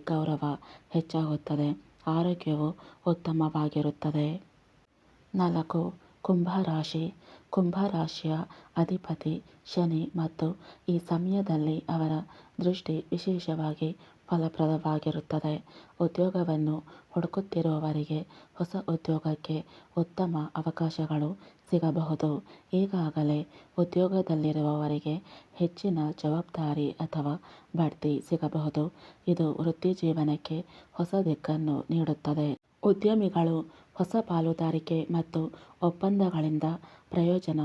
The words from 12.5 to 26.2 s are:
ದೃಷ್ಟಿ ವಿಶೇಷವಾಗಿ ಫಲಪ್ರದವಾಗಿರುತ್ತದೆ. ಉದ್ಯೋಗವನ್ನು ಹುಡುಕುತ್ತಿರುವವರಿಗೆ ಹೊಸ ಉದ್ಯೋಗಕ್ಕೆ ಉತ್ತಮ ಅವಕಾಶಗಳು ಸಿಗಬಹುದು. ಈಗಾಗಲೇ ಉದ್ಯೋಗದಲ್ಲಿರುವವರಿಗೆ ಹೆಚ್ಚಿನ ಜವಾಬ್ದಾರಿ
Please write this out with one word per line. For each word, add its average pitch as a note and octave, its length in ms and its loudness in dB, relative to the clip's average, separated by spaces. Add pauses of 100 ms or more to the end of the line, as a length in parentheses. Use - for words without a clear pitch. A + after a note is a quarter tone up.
ದೃಷ್ಟಿ F3+ 360 0 (140)
ವಿಶೇಷವಾಗಿ D#3+ 800 -2 (360)
ಫಲಪ್ರದವಾಗಿರುತ್ತದೆ. D#3 1300 0 (480)
ಉದ್ಯೋಗವನ್ನು E3+ 720 2 (340)
ಹುಡುಕುತ್ತಿರುವವರಿಗೆ D#3+ 1120 -2 (340)
ಹೊಸ - 220 -4 (140)
ಉದ್ಯೋಗಕ್ಕೆ D#3 680 -2 (400)
ಉತ್ತಮ F3 360 0 (220)
ಅವಕಾಶಗಳು D#3 760 -2 (360)
ಸಿಗಬಹುದು. D#3+ 640 0 (440)
ಈಗಾಗಲೇ E3 680 0 (380)
ಉದ್ಯೋಗದಲ್ಲಿರುವವರಿಗೆ D#3 1400 0 (400)
ಹೆಚ್ಚಿನ F3 440 0 (180)
ಜವಾಬ್ದಾರಿ D3+ 680 -2 (120)